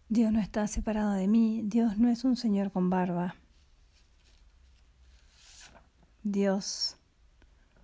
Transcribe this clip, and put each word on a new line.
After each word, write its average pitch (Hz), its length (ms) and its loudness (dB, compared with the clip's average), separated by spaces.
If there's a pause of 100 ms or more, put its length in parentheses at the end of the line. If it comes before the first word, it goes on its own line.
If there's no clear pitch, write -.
Dios 220 240 2
no 220 80 2
está 208 280 -2
separado 214 460 -2
de 190 140 0
mí, 220 360 2
Dios 220 340 0
no 240 120 4
es 233 160 -2
un 254 100 2
señor 196 360 0
con 185 200 0
barba. 180 440 -2 (2750)
Dios 196 760 -2 (880)